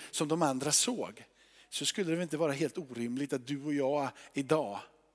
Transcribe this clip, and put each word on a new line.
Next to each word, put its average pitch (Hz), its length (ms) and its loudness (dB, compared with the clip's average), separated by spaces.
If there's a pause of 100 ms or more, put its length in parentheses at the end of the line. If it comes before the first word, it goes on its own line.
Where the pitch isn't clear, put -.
(120)
som 160 160 0
de 165 140 2
andra 139 300 2
såg. 143 520 2 (460)
Så - 160 -4
skulle 185 240 0
det 165 60 2
väl 175 80 0
inte 156 140 -4
vara 156 140 4
helt 139 260 0
orimligt 127 560 -4
att 127 140 -2
du 139 160 -4
och 147 100 -2
jag 139 360 2 (240)
idag 135 460 0 (360)